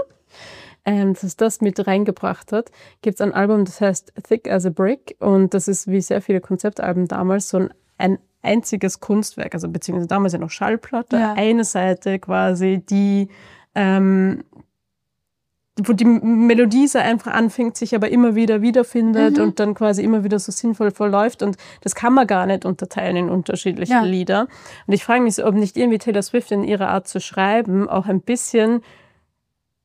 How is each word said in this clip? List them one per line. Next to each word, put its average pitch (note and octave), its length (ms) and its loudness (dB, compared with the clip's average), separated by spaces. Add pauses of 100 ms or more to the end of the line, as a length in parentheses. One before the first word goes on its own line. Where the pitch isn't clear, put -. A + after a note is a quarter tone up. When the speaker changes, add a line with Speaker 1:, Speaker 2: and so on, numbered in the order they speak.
(840)
Speaker 1:
Ähm, G3+ 300 0
dass F#3 220 -8
das A3 240 0
mit G3+ 260 -2
reingebracht G3 640 -2
hat, G#3+ 220 -4 (300)
gibt's G#3 180 -4
ein G3+ 120 0
Album, G3+ 320 2
das F#3 160 -8
heißt G3 340 -2 (140)
Thick A3+ 220 -2
as F#3 160 0
a F3+ 40 0
Brick. G3 500 -4
Und F#3+ 340 4
das F#3+ 140 -2
ist G3 180 -4
wie F#3+ 140 0
sehr G3 200 -2
viele F#3 200 -2
Konzeptalben F3+ 640 -4
damals F#3 440 -2
so F#3+ 80 -2
ein, F#3+ 120 -2 (280)
ein F#3 200 0 (240)
einziges G3+ 560 -2
Kunstwerk, - 560 -4
also E3+ 140 -8
beziehungsweise F3 400 -6
damals G3 240 0
ja F3 80 -6
noch E3 100 -8
Schallplatte. A#3 680 -4
Speaker 2:
Ja. G#3+ 160 0
Speaker 1:
Eine A3 280 2
Seite F#3+ 560 -2
quasi, F#3 720 -2
die, G3 380 2 (480)
ähm, F#3+ 680 2 (1400)
wo G#3 120 0
die G3+ 100 2
M-, A#3 460 4
Melodie A#3+ 400 4
so C4 100 0
einfach A3+ 340 0
anfängt, A3+ 440 -2
sich A#3 180 -4
aber G#3+ 160 0
immer A#3+ 240 4
wieder A3 260 2
wiederfindet A#3 760 2
Speaker 2:
Mhm. G3+ 80 4
Speaker 1:
und G#3+ 160 0
dann G#3 140 0
quasi G#3 280 0
immer G#3+ 220 2
wieder G3+ 160 0
so G3+ 100 -8
sinnvoll G#3+ 400 -2
verläuft. G#3 540 0
Und G3+ 140 -2 (240)
das - 120 -6
kann A#3+ 180 0
man C4 140 6
gar F#3 200 0
nicht F#3+ 180 -2
unterteilen F#3 500 -4
in F3 160 -2
unterschiedliche F#3 640 -4
Speaker 2:
Ja. A#3+ 100 4
Speaker 1:
Lieder. F#3 460 -2 (400)
Und G3 60 2
ich G3+ 100 -2
frage B3 180 2
mich A3+ 140 0
so, - 100 -4
ob G3+ 80 2
nicht G#3 220 0
irgendwie A#3 220 2
Taylor G3+ 240 -2
Swift - 280 -4
in G3+ 140 0
ihrer G3+ 240 -2
Art F#3+ 180 -2
zu F#3 140 -8
schreiben G3 680 0
auch F#3+ 180 -2
ein F#3+ 140 0
bisschen A#3 600 0 (1040)